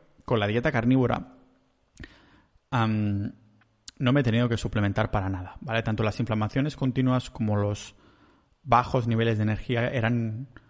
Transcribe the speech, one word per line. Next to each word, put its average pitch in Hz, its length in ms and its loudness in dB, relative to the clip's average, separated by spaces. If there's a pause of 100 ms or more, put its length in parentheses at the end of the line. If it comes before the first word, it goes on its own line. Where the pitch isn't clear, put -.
(260)
con 120 120 2
la 104 80 2
dieta 117 240 0
carnívora, 123 640 2 (1300)
am, 107 640 0 (640)
no 127 140 2
me 143 80 4
he 143 40 2
tenido 120 240 2
que 117 80 0
suplementar 104 540 0
para 98 180 0
nada, 92 340 -6
¿vale? 113 200 -2
Tanto 113 200 0
las 107 180 -2
inflamaciones 113 560 -2
continuas 127 540 0
como 107 260 -2
los 104 400 -4 (680)
bajos 120 460 2
niveles 113 300 2
de 107 60 2
energía 117 440 0
eran 117 600 -2 (220)